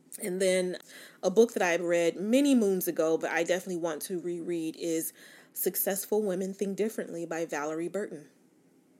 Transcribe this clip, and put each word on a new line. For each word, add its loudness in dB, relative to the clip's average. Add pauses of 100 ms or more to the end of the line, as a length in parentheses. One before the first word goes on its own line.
(240)
And -4
then 2 (440)
a 0
book 6
that -2
I 4
read 2
many 4
moons 2
ago, 2
but -2
I 2
definitely -2
want -2
to -4
reread, -4
is -2 (400)
Successful -2
Women -2
Think -4
Differently -4
by -4
Valerie -4
Burton. -8 (760)